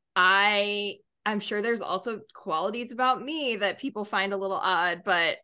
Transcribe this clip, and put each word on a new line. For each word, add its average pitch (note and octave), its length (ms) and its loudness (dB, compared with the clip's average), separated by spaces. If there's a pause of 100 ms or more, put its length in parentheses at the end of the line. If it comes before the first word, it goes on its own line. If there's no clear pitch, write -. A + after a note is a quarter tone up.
(160)
I, G3+ 800 4 (300)
I'm G#3 160 0
sure G#3 200 -4
there's A3+ 200 -2
also G#3 400 -6 (120)
qualities G#3 600 -4
about B3 300 0
me C#4 340 -4
that F#3+ 200 -2
people G#3 280 -6
find G3 260 -2
a G3 60 -2
little F#3+ 200 -2
odd, F3 460 2
but, E3+ 400 2